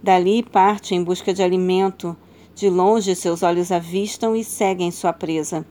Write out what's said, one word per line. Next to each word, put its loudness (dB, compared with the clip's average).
Dali 4
parte 2
em 0
busca -2
de -2
alimento. 0
De 0
longe 2
seus -2
olhos 2
avistam -2
e -2
seguem -2
sua -2
presa. -6